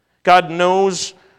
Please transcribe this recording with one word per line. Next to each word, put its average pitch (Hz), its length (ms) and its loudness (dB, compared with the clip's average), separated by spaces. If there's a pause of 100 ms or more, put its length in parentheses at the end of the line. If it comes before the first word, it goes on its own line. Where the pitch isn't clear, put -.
(240)
God 175 260 2
knows 180 640 -2 (240)